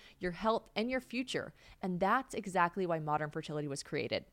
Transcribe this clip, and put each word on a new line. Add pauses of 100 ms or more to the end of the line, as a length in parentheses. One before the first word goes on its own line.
(200)
your
health,
and
your
future. (300)
And
that's
exactly
why
Modern
Fertility
was
created.